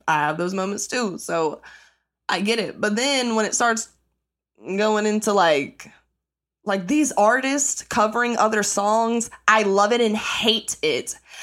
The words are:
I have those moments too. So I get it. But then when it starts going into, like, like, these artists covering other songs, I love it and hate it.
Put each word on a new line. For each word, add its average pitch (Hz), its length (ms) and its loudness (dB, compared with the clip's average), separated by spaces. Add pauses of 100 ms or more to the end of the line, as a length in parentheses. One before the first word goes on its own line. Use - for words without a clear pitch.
I 156 140 0
have 156 180 -2
those 180 160 -4
moments 196 320 -6
too. 208 320 -4
So 165 440 -4 (640)
I 190 140 -2
get 226 160 0
it. 180 200 -6
But 208 160 -2
then 247 420 0
when 214 100 2
it - 80 -6
starts 226 340 0 (720)
going 208 480 0
into, 214 260 0
like, 160 580 2 (720)
like, 196 240 -2
these 294 260 0
artists 262 720 2
covering 233 520 0
other 214 260 2
songs, 226 680 0 (160)
I 220 160 4
love 202 300 4
it 240 100 2
and 220 120 0
hate - 680 -2
it. 143 340 -2 (260)